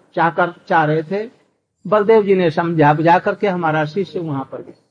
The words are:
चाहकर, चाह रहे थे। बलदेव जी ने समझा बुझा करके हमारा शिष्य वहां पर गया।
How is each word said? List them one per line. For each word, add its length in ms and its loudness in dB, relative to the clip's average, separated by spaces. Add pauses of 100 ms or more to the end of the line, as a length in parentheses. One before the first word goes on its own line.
(160)
चाहकर, 360 0 (160)
चाह 180 2
रहे 180 0
थे। 280 -8 (560)
बलदेव 360 4
जी 120 2
ने 160 2
समझा 420 2
बुझा 260 2
करके 280 -4
हमारा 380 -2
शिष्य 340 -6
वहां 260 -6
पर 160 -14
गया। 300 -20